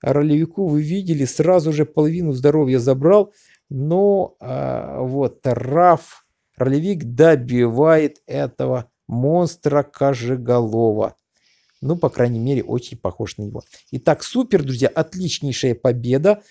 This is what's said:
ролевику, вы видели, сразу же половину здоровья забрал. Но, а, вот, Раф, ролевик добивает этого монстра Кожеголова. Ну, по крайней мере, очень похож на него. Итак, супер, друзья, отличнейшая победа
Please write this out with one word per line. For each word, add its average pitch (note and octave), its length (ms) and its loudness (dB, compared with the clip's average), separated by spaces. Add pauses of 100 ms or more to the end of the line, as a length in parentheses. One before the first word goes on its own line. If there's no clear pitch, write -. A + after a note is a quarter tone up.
ролевику, D3+ 640 0
вы D3+ 160 0
видели, E3 420 -2
сразу D#3+ 480 2
же D3 140 0
половину D#3+ 460 -2
здоровья C3+ 460 2
забрал. C#3+ 540 2 (380)
Но, F3+ 720 0
а, B2+ 640 -6
вот, C3 420 -4
Раф, C#3+ 800 0 (320)
ролевик D3+ 480 -2
добивает C3+ 1200 2
этого C3 640 -6 (160)
монстра D3 760 0
Кожеголова. A#2 1300 -2 (640)
Ну, D3 140 -2
по E3 120 0
крайней A#2+ 300 -2
мере, B2 260 -2
очень A#2+ 320 -8
похож - 400 -8
на G#2+ 60 -10
него. A2 200 -12 (300)
Итак, B2+ 300 -2
супер, A#3+ 400 0
друзья, C3 260 -2
отличнейшая D#3 840 -4
победа C3 760 0